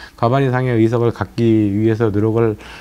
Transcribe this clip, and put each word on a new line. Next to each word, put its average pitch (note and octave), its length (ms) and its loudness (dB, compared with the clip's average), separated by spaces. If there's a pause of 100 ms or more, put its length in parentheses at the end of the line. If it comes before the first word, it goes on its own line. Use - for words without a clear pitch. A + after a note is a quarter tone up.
(160)
과반 B2+ 280 2
이상의 B2+ 320 0
의석을 A#2 360 2
갖기 G#2+ 680 0
위해서 A2 320 0
노력을 A2 440 0 (260)